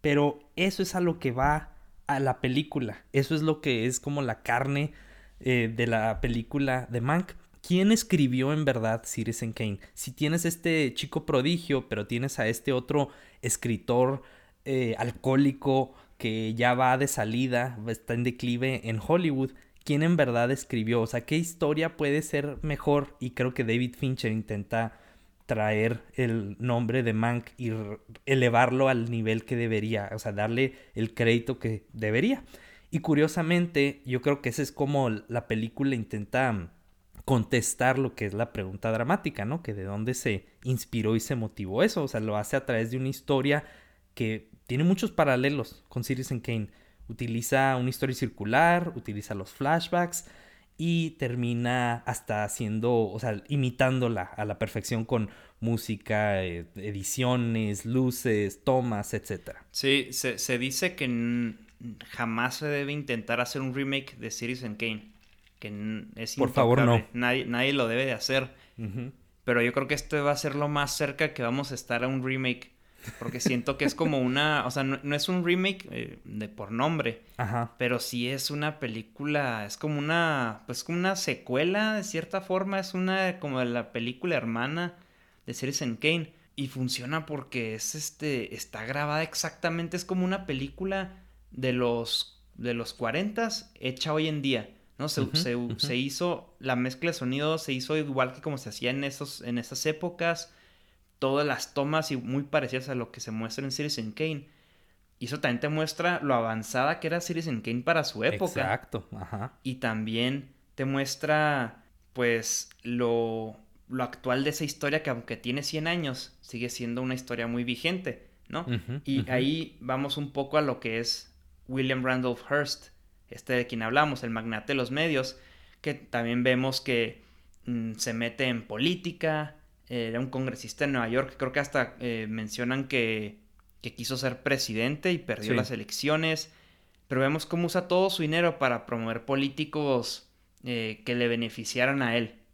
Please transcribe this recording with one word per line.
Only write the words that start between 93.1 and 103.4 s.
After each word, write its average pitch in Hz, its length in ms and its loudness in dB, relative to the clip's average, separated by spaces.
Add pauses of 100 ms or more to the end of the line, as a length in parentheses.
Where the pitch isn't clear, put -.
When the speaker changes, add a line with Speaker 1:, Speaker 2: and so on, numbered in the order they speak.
Speaker 2:
hecha 131 360 -2
hoy 156 140 2
en 151 120 -2
día, 127 300 0 (260)
¿no? 147 140 -4
Se, - 120 0
Speaker 1:
Ujú, - 140 0
Speaker 2:
se, 120 200 0
Speaker 1:
ujú. 120 220 -2
Speaker 2:
se 131 180 0
hizo, 139 640 -2
la 127 160 0
mezcla 127 340 0
de 160 40 -2
sonido 147 440 0
se 151 160 -4
hizo 131 240 -2
igual 131 340 0
que - 80 -16
como 147 160 -4
se 135 140 -10
hacía 120 220 -2
en 139 120 -2
esos, 139 380 -8
en 120 160 -2
esas 120 280 -6
épocas, 170 680 -2 (640)
todas 139 280 2
las - 280 -4
tomas 151 380 0
y 135 40 -2
muy 127 280 -2
parecidas 135 440 -2
a 135 60 -4
lo 117 160 -4
que - 100 -16
se - 120 -10
muestra 113 320 -4